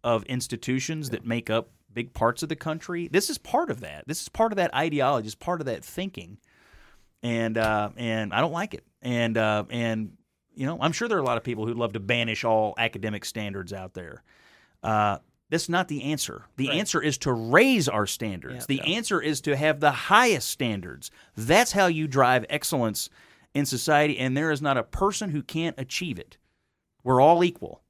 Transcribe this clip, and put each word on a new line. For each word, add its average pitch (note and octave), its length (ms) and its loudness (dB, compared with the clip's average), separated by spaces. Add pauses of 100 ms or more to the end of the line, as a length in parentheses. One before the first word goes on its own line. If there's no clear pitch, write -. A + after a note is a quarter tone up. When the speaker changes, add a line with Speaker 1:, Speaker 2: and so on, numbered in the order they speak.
Speaker 1:
of A#2 220 2
institutions C3 840 -4
that A#2 160 -6
make A#2 240 -4
up A2+ 200 0 (220)
big A#2+ 220 -8
parts A#2+ 300 0
of D3+ 60 -6
the D#3+ 60 -4
country. E3 520 -6
This F3 220 2
is D4 80 -6
part D4 320 0
of B2 120 -6
that. D2+ 260 -14
This D#3+ 140 -6
is - 80 -12
part A3 240 2
of - 40 -4
that F3 180 2
ideology, C#3 520 2
is G#2 80 -10
part F3 240 -4
of C#3+ 60 -6
that A#2+ 180 -4
thinking. G#2+ 540 -10 (840)
And, A2+ 340 0
uh, G#2+ 400 2
and A2 360 -2
I A#2 80 2
don't D#3+ 100 0
like F3 240 -6
it. - 80 -18 (180)
And, A#2 360 0
uh, G#2+ 340 2
and, A2+ 420 -4 (400)
you C3 140 -6
know, D#3+ 120 -4
I'm D#3 120 0
sure A#3 160 -4
there G#3+ 100 0
are D#3 40 2
a C3 40 -2
lot A#2+ 120 2
of - 60 -4
people A2 220 -4
who'd A#2 120 -4
love A2+ 160 -2
to A2 60 -6
banish A2+ 440 -2
all A2 340 2
academic A2 480 -4
standards G2 480 -8
out F#2 220 -12
there. E2 260 -14 (600)
Uh, G#2+ 340 2 (320)
that's E3 200 -2
not E3+ 180 0
the C#3+ 160 -6
answer. C#3+ 400 -4 (140)
The C3+ 100 -2
Speaker 2:
Right. D3+ 100 0
Speaker 1:
answer F#3+ 240 0
is D3 180 0
to C3+ 140 -2
raise D3 560 6
our G#2 160 2
standards. G#2 500 -8
Speaker 2:
Yeah. B2 120 -10
Speaker 1:
The C3+ 80 2 (120)
Speaker 2:
Yeah. F3+ 100 0
Speaker 1:
answer G#3+ 220 0
is C#3+ 220 0
to D3 160 0
have D3 220 2
the D3 120 6
highest G3+ 580 4
standards. F2+ 600 -6 (260)
That's D#3+ 360 4
how G3 160 4
you D#3 200 0
drive B2+ 420 4
excellence B2+ 600 -2 (460)
in C#3+ 100 2
society, D3 540 2
and C3 180 0
there D#3 140 0
is C#3+ 100 0
not C#3 160 2
a A2+ 60 0
person G3 480 -2
who D3 100 -2
can't D#3+ 380 -4
achieve B2+ 400 -6
it. - 180 -18 (680)
We're B2+ 180 4
all E3+ 220 8
equal. - 460 -4